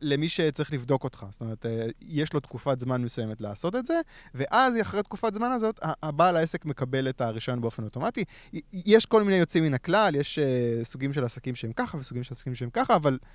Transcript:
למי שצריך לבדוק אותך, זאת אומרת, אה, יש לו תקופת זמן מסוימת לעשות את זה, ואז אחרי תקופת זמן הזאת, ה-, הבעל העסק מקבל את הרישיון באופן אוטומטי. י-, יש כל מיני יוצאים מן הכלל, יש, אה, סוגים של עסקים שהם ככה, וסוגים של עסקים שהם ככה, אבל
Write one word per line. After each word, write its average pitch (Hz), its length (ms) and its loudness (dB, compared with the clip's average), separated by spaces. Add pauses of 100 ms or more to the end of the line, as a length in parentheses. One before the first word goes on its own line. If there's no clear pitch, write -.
למי 151 280 0
שצריך 156 440 0
לבדוק 131 300 0
אותך, 123 280 -8
זאת - 100 -14
אומרת, 110 240 -8
אה, 113 200 -2 (160)
יש 156 320 -4
לו 147 60 0
תקופת 131 400 -4
זמן 123 220 -2
מסוימת 113 400 -6
לעשות 107 340 -4
את 254 100 -4
זה, 330 140 0 (360)
ואז 226 460 4
אחרי 196 220 -2
תקופת 214 300 -4
זמן 240 180 -2
הזאת, 220 320 -2
ה-, 156 240 -4
הבעל 165 300 4
העסק 165 280 0
מקבל 135 440 -2
את 127 120 -4
הרישיון 117 400 -4
באופן 113 220 -4
אוטומטי. 170 400 -4 (300)
י-, 156 80 -8 (120)
יש 208 320 6
כל 220 180 6
מיני 196 140 4
יוצאים 165 260 4
מן 151 100 2
הכלל, 180 420 2
יש, 143 240 -2
אה, 123 440 2
סוגים 139 300 -6
של 143 100 -2
עסקים 123 320 -6
שהם 113 180 -6
ככה, 233 240 -4
וסוגים 123 260 -8
של 127 100 -12
עסקים 123 220 -8
שהם 120 140 -6
ככה, 240 260 2
אבל 143 220 4 (180)